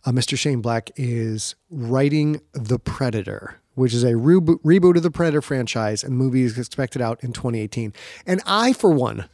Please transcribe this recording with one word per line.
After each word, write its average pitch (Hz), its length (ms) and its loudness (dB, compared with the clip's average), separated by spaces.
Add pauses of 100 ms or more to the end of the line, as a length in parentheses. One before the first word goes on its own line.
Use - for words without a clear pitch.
Uh, 131 60 0
Mister 127 260 -2
Shane 131 240 -2
Black 117 340 -2
is 113 600 -4 (160)
writing 143 680 0 (120)
The 123 240 -2
Predator, 107 800 -4 (180)
which 127 200 2
is 120 100 2
a 123 100 4
rebo-, 160 500 4
reboot 175 340 6
of 165 60 0
the 170 60 2
Predator 156 320 0
franchise, 113 640 -2
and - 100 -6
the 123 40 0
movie 131 260 2
is 117 160 -2
expected 127 420 -6
out 117 220 -4
in 123 100 -6
twenty 117 280 -4
eighteen. 107 320 -6 (340)
And 185 180 0
I, 226 280 2
for 202 180 4
one 113 420 0